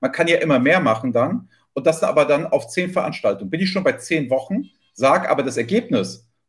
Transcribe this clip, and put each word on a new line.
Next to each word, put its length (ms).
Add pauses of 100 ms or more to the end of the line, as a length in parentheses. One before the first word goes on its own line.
Man 120
kann 160
ja 80
immer 220
mehr 220
machen 340
dann 340 (240)
und 140
das 160
aber 240
dann 200
auf 220
zehn 220
Veranstaltungen. 580
Bin 120
ich 100
schon 140
bei 80
zehn 360
Wochen, 360 (280)
sag 380
aber, 120
das 140
Ergebnis 720 (200)